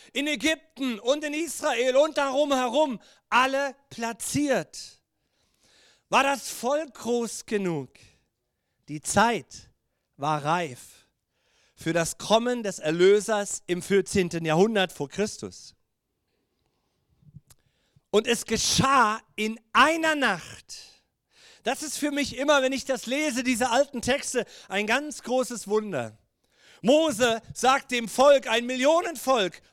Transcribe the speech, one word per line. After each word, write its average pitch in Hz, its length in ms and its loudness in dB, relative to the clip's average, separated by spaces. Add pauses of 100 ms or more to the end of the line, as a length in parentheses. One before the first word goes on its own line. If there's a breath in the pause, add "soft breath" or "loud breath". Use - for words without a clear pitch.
(140)
in 285 140 -4
Ägypten 269 720 -4
und 285 240 -2
in 294 100 -4
Israel 262 640 -2
und 302 220 2
darum 277 360 0
herum 254 460 0 (300 soft breath)
alle 269 460 0 (140)
platziert. 233 1120 -4 (1080 soft breath)
War 247 140 4
das 277 260 -2
Volk 285 440 -4
groß 233 540 -6
genug? 175 420 -4 (1000)
Die 151 120 -10
Zeit - 680 0 (480)
war 147 260 -2
reif 156 640 -4 (680)
für 165 180 -4
das 165 260 -2
Kommen 240 420 2
des 196 160 -6
Erlösers 196 880 2
im 180 160 -4
vierzehnten 180 640 0
Jahrhundert 185 460 2
vor 143 180 -10
Christus. - 640 -8 (2500)
Und 220 160 2
es 240 180 -2
geschah 226 720 2 (160)
in 220 240 -4 (140)
einer 320 400 4
Nacht. 226 600 -4 (880 soft breath)
Das 254 180 -4
ist 302 160 -8
für 294 140 -2
mich 262 260 -4
immer, 285 240 2
wenn 262 120 0
ich 262 120 -6
das 262 220 -6
lese, 262 360 -2
diese 247 280 0
alten 269 300 0
Texte, 247 440 -2 (220 loud breath)
ein 202 180 -2
ganz 285 380 -2
großes 247 440 -4
Wunder. 185 500 -4 (640 soft breath)
Mose 240 600 2 (120)
sagt 254 380 2
dem 233 160 -2
Volk, 269 400 6
ein 233 180 0
Millionenvolk, 262 960 0 (120)